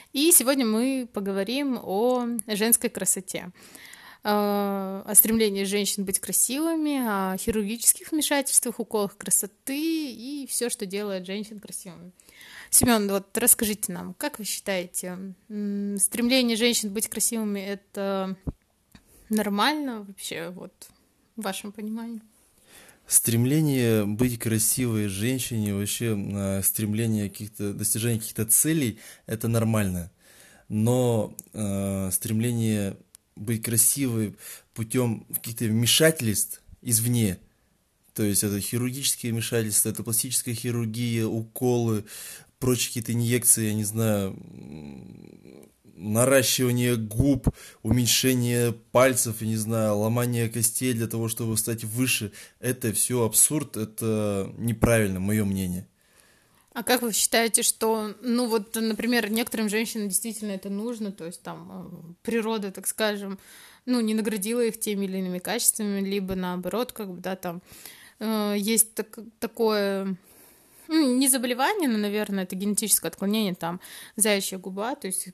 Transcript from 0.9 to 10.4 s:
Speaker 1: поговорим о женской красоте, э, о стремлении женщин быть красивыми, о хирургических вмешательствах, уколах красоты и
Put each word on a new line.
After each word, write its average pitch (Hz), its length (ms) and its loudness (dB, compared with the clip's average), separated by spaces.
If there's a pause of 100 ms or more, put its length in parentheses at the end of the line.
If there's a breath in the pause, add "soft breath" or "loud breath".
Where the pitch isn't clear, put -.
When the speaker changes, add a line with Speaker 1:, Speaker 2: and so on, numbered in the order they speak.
Speaker 1:
поговорим 214 680 -2
о 240 460 0 (180)
женской 220 460 2
красоте, 185 600 -4 (720 loud breath)
э, 208 60 0
о 202 880 0
стремлении 214 480 4
женщин 196 420 -2
быть 185 140 -2
красивыми, 294 880 0
о 190 300 -2
хирургических - 760 -2
вмешательствах, 277 680 0
уколах 208 380 -2
красоты 294 920 -2
и 269 360 -10